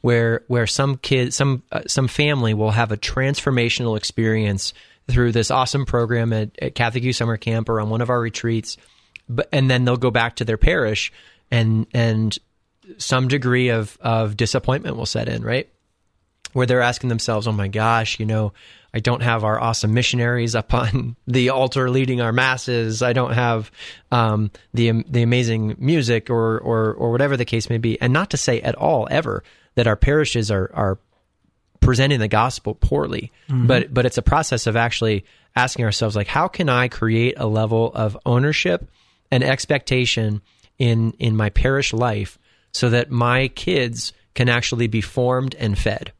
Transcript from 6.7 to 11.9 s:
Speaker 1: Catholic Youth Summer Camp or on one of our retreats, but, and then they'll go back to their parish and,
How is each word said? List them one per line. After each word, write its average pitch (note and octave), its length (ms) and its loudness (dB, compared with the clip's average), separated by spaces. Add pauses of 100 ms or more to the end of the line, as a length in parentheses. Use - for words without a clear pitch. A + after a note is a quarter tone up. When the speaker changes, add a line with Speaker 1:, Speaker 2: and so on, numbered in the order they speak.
Speaker 1:
Catholic A#2 280 -2
Youth B2+ 120 -2
Summer A2+ 220 -2
Camp A2+ 300 -4
or A2+ 140 -2
on G#2+ 80 -4
one A2+ 120 -2
of A#2+ 80 -2
our B2 100 0
retreats, A2+ 580 -4 (500)
but, A#2+ 240 -4
and C3 180 2
then B2+ 140 2
they'll B2 140 2
go B2 140 0
back A#2 240 0
to A#2 100 -6
their A2+ 120 -2
parish C3 540 0 (380)
and, A2 440 2